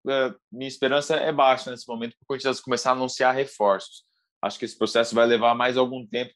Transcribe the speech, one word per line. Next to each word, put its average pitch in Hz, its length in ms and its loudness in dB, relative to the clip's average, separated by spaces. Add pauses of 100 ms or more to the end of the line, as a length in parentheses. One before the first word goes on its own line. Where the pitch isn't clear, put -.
é, 131 240 0 (180)
minha 131 160 -10
esperança 143 480 0
é 151 160 0
baixa 131 400 2
nesse 123 160 -14
momento, 117 300 -10
pro - 100 -20
Corinthians 131 320 -4
começar 127 300 -2
a 127 60 6
anunciar 127 400 0
reforços. 104 680 -2 (380)
Acho 101 160 -4
que 120 60 -8
esse - 140 -10
processo 113 360 0
vai 117 120 6
levar 117 280 4
mais 123 220 0
algum 127 300 0
tempo, 120 300 -6